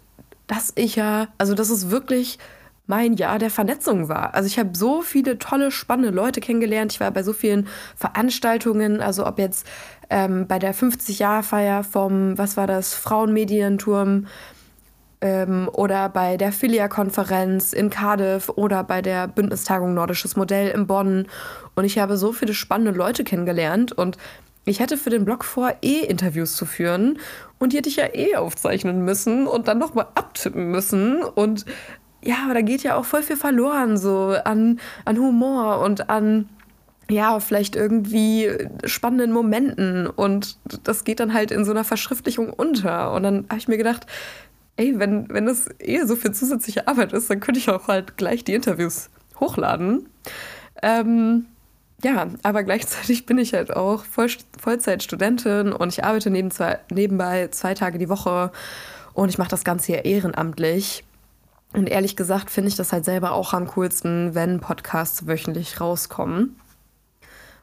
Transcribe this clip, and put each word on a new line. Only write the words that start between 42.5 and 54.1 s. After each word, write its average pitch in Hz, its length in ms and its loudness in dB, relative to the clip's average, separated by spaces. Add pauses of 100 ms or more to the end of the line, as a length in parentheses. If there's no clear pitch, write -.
unter. 190 600 0
Und 185 100 0
dann 196 260 2
hab 220 100 -4
ich - 100 -6
mir 220 100 2
gedacht, 233 280 0 (680)
ey, 240 220 2
wenn, 208 300 0
wenn 208 180 0
das 240 220 0 (100)
eh 302 260 0
so 233 120 2
viel 226 160 -2
zusätzliche 254 560 -2
Arbeit 247 240 2
ist, 226 180 -2
dann 202 100 0
könnte 254 200 0
ich 226 100 0
auch 185 180 -2
halt 190 280 -2
gleich 220 280 -2
die 190 100 -2
Interviews 175 560 -2 (280)
hochladen. 247 720 0 (720)
Ähm, 233 640 4 (560)
ja, 214 260 0 (140)
aber 208 200 2
gleichzeitig 220 640 -2
bin 247 120 4
ich 233 160 2
halt 170 200 0
auch 202 300 0
Voll-, 240 240 0 (320)